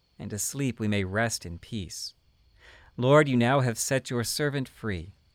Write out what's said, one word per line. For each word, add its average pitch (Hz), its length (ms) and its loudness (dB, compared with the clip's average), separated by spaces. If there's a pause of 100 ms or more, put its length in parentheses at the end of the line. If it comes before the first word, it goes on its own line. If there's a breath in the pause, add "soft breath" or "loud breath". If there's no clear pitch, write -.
(200)
and 101 140 -8
asleep 127 480 -4
we 107 80 0
may 101 160 0
rest 110 400 -2
in 85 140 -10
peace. - 540 -10 (840 loud breath)
Lord, 139 320 6
you 127 80 4
now 123 240 4
have 120 160 0
set - 320 -2
your 120 160 -2
servant 143 420 -2
free, 95 460 -8 (220)